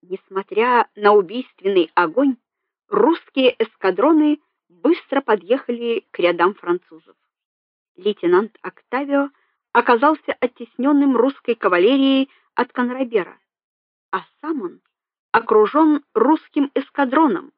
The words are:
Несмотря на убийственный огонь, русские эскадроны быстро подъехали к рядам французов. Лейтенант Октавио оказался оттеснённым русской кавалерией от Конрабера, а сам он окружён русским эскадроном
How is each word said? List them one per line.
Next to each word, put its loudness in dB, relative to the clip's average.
Несмотря -4
на 2
убийственный 0
огонь, 0
русские 0
эскадроны 0
быстро -4
подъехали -4
к -12
рядам 0
французов. -8
Лейтенант -2
Октавио -6
оказался 0
оттеснённым -2
русской -2
кавалерией 0
от -4
Конрабера, -6
а -8
сам -6
он -12
окружён 2
русским -2
эскадроном -2